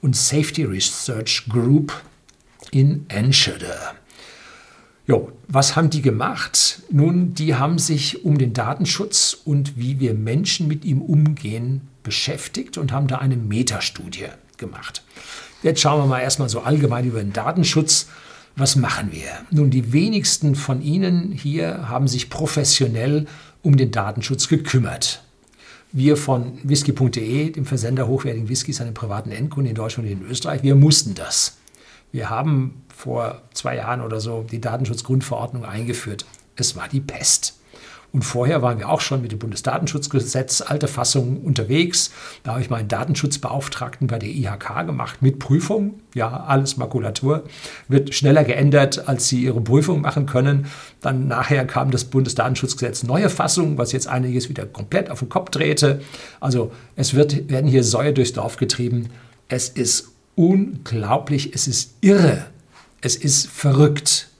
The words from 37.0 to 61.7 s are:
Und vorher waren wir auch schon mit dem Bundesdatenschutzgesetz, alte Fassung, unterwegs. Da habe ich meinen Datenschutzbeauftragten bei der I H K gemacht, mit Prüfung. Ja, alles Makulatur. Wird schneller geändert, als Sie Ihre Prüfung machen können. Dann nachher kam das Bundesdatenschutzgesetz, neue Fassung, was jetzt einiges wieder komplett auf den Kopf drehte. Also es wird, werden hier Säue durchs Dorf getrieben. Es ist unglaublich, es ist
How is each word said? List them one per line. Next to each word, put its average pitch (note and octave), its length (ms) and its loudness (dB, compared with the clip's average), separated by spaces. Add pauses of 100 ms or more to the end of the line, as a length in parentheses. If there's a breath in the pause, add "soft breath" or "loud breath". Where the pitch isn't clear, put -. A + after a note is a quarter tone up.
Und C3+ 100 2
vorher B2+ 380 0
waren A#2+ 160 0
wir G#2+ 120 -6
auch F3 100 2
schon C#3 220 -2
mit A2+ 100 -6
dem G#2 80 -6
Bundesdatenschutzgesetz, C3 1200 -2
alte C#3+ 300 -2
Fassung, B2+ 540 0
unterwegs. C#3+ 680 0 (320 loud breath)
Da A#2 80 -6
habe B2+ 100 -4
ich A2 80 -6
meinen A2+ 200 -4
Datenschutzbeauftragten C3 1160 -4
bei A2+ 120 -2
der G2+ 80 -8
I A#2+ 220 -4
H G2+ 80 -6
K A#2 260 -6
gemacht, C#3 380 -6
mit C3+ 180 4
Prüfung. G3+ 600 0 (120)
Ja, A#2 300 -4
alles C3+ 320 2
Makulatur. B2 720 -2 (420 loud breath)
Wird C#3 260 2
schneller C#3+ 300 6
geändert, C#3 640 4
als C3 220 0
Sie B2 120 2
Ihre B2 200 0
Prüfung D3 400 4
machen D3 240 0
können. C#3 400 2 (340 loud breath)
Dann C3 300 -2
nachher C3 360 0
kam C3 240 0
das B2 140 0
Bundesdatenschutzgesetz, B2 1000 0
neue D#3 260 2
Fassung, D#3 480 0
was A#2+ 160 0
jetzt C3 160 -2
einiges B2+ 400 -2
wieder G2 160 -6
komplett C3 440 -4
auf - 100 -8
den C3 100 -6
Kopf F#3 200 -2
drehte. D3 520 2 (400 loud breath)
Also B2 320 0 (240 loud breath)
es C3 160 0
wird, C#3+ 360 4
werden C3+ 220 2
hier B2+ 140 6
Säue B2 260 2
durchs B2+ 220 2
Dorf A2+ 240 -6
getrieben. A#2+ 500 -2 (400 loud breath)
Es B2+ 220 -4
ist - 400 -2 (260)
unglaublich, C#3+ 1200 0
es C#3 140 -2
ist - 320 -4